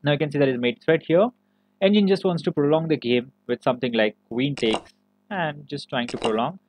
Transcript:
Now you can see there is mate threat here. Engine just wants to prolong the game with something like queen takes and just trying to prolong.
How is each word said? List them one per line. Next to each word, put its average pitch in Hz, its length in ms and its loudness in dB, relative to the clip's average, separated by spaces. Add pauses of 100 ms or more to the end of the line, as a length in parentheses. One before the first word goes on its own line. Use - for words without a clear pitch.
Now 147 100 0
you 143 40 -2
can 151 140 -2
see 143 80 -4
there 139 80 4
is 131 100 0
mate 120 280 -2
threat 160 200 2
here. 180 220 4 (540)
Engine 202 260 4
just 190 160 2
wants 175 200 0
to 175 100 0
prolong 156 340 2
the 156 80 2
game 120 380 -2 (120)
with 120 160 -4
something 123 320 -2
like 107 220 0 (140)
queen 131 260 -4
takes - 380 -2 (360)
and 151 380 -6
just 143 220 -12
trying 123 180 -4
to - 100 -10
prolong. 120 520 -2